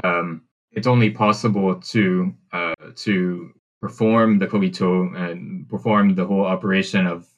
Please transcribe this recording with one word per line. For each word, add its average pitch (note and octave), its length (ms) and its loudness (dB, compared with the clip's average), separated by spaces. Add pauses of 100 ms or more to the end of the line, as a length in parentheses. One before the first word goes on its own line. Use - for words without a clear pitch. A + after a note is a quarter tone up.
um, F2 400 -2 (280)
it's G#2 160 -4
only A#2+ 220 4
possible G#2 680 2
to, F#2 580 0 (200)
uh, E2+ 220 -4 (200)
to F2+ 560 -2 (300)
perform A2+ 560 2
the F#2+ 100 0
cogito F#2 680 0
and F2+ 520 -10
perform G2+ 480 2
the F#2 100 -2
whole G2 200 0
operation F#2+ 640 0
of E2+ 200 -8 (100)